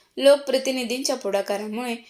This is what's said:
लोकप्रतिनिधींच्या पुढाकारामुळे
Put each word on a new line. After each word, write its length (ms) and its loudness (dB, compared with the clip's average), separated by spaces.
लोकप्रतिनिधींच्या 1000 2
पुढाकारामुळे 760 -4